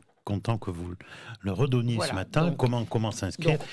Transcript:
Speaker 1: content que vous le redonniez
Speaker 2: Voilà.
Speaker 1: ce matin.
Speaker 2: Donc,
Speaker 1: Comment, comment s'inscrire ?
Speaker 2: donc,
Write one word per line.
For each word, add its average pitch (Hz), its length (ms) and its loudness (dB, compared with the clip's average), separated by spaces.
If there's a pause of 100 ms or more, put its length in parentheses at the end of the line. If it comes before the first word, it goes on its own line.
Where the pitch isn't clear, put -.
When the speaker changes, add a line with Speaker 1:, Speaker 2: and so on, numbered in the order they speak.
(240)
Speaker 1:
content 101 340 0
que 98 120 -6
vous 90 240 -8 (460)
le 98 120 -2
redonniez 120 440 2
Speaker 2:
Voilà. 156 160 0
Speaker 1:
ce - 20 -2
matin. 120 360 2
Speaker 2:
Donc, 160 60 -2
Speaker 1:
Comment, 120 300 2
comment 110 240 0
s'inscrire ? 151 480 0
Speaker 2:
donc, - 140 -6